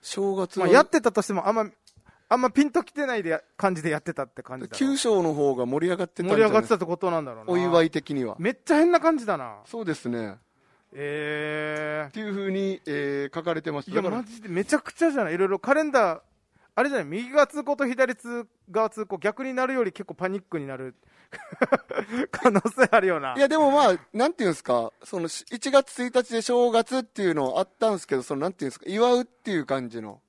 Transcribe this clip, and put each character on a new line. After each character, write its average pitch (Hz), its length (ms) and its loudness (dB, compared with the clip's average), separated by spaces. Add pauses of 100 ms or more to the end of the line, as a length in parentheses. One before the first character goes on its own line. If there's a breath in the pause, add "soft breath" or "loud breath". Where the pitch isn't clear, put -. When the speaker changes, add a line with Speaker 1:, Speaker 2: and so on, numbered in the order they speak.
Speaker 1:
正 - 340 -4
月 190 240 -2
は - 60 4
Speaker 2:
ま - 60 6
あ、 - 20 10
や 269 80 10
っ 311 60 4
て 320 140 2
た 226 100 2
と 208 100 2
し - 60 -6
て 208 60 -4
も 185 140 -2
あ 202 40 2
ん 226 40 0
ま、 214 140 0 (600 soft breath)
あ 220 60 4
ん 254 60 0
ま 254 100 2
ピ 277 140 4
ン 277 60 -4
と 349 120 0
き - 80 -16
て 294 140 -4
な 254 100 -4
い 208 80 -4
で 165 60 -4
や-、 160 120 -2 (140)
感 190 180 2
じ 160 80 -6
で 151 80 -4
や 151 100 -2
っ - 20 -10
て 170 120 -8
た 139 100 -6
っ 127 40 -6
て - 160 -18
感 131 160 -14
じ - 80 -12
だ - 60 -16
ろ。 - 40 -12
Speaker 1:
旧 269 200 0
正 214 260 2
の 160 100 0
方 143 220 2
が 123 100 0
盛 143 200 -2
り 180 60 0
上 175 60 -2
が 180 80 -2
っ - 20 -20
て - 100 -16
た 175 60 -4
ん - 40 -2
じ 190 60 2
ゃ 208 40 4
な - 0 -
い？ 220 40 6
Speaker 2:
盛 - 20 8
り 214 60 6
上 202 40 2
が 220 60 6
っ 220 40 2
て 226 60 -10
た 226 60 4
っ - 20 -8
て 175 80 -4
こ 170 120 -4
と 190 120 -2
な 165 120 0
ん 147 40 -8
だ 127 80 -10
ろ 110 100 -16
う - 20 -20
な。 180 60 -4
Speaker 1:
お 175 60 4
祝 175 260 6
い 160 60 2
的 151 240 -4
に 135 120 0
は。 107 120 -6
Speaker 2:
め 180 140 -2
っ 233 120 -8
ち - 80 -2
ゃ 311 40 6
変 330 160 6
な 339 80 4
感 320 180 2
じ 240 80 -6
だ 202 120 -2
な。 117 280 -10
Speaker 1:
そ 233 160 -10
う 214 40 -8
で 165 80 -2
す 123 160 -6
ね。 110 260 -6 (580)
Speaker 2:
え 151 1120 -6
ー。 143 40 -16
Speaker 1:
っ - 20 -18
て 214 80 -10
い 214 100 -6
う - 40 -4
風 196 180 -4
に、 190 340 -4
え 143 460 -4
ー、 - 40 -20
書 165 80 -6
か 170 100 -2
れ 156 80 -4
て 156 100 -6
ま 143 100 -6
し - 40 -16
た。 190 60 -12
Speaker 2:
い 185 40 -8
や、 220 60 2
Speaker 1:
だ 185 80 -2
か 202 60 -2
ら、 247 60 -6
Speaker 2:
マ 208 60 -12
ジ 226 140 -20
で 214 80 -14
め 180 160 -2
ち - 80 0
ゃ 294 60 2
く - 120 -10
ち - 140 0
ゃ 320 60 4
じ 277 80 -2
ゃ 226 40 0
な 170 60 -2
い？ 160 60 -4
い - 20 -4
ろ 190 80 2
い - 40 -2
ろ 190 100 -2
カ 254 140 0
レ 311 100 2
ン 302 80 -2
ダ 208 260 2
ー、 - 40 -18 (540)
あ 226 80 2
れ 285 60 2
じ 277 60 -2
ゃ 240 40 0
な 175 40 -4
い？ 143 40 -8
右 220 220 -6
が 285 160 6
通 294 180 -8
行 285 120 0
と 285 100 -2
左 247 300 0
通-、 240 320 -10 (240)
側 220 180 0
通 214 160 -8
行 202 120 -8
逆 208 260 -4
に 262 100 -6
な 254 140 -2
る 262 60 -4
よ 240 100 0
り 190 80 -2
結 196 140 -14
構 - 80 -14
パ 180 140 -6
ニ 196 120 -4
ッ 185 40 -12
ク 170 160 -8
に 143 80 -8
な 135 100 -10
る 127 180 -14 (640 soft breath)
<laughs> - 720 -2
可 - 180 2
能 202 120 4
性 240 280 2
あ 226 100 6
る 190 80 2
よ 170 120 0
な。 135 160 -4
Speaker 1:
い 254 40 -2
や、 277 80 4
で 302 100 0
も 294 140 4
ま 277 200 6
あ、 180 80 0 (140)
な 240 160 2
ん 349 40 -4
て 269 100 -4
い 208 40 2
う - 20 4
ん - 20 2
で 151 40 -2
す - 80 -18
か、 117 280 0 (120)
そ - 160 -8
の、 165 80 -4
し-、 - 240 -10
一 240 200 -6
月 269 320 2
一 247 120 -6
日 254 140 2
で 226 120 -2
正 240 300 2
月 226 280 2
っ 254 40 -4
て - 180 -10
い 180 100 2
う 160 40 -2
の 139 240 0
あ 190 40 0
っ 190 60 -6 (100)
た 220 100 2
ん 214 60 0
で 175 40 -8
す - 80 -14
け 139 80 -2
ど、 131 80 -2
そ 147 120 -6
の、 135 60 -4
な 165 80 -2
ん 196 40 -8
て - 100 -10
い 139 40 -4
う - 20 -4
ん - 0 -
で - 20 -8
す - 80 -20
か、 - 80 -20
祝 226 260 2
う 247 80 2
っ 240 40 -4
て - 260 -12
い 185 60 0
う 147 80 -2
感 131 240 -4
じ 113 120 -10
の 104 280 -14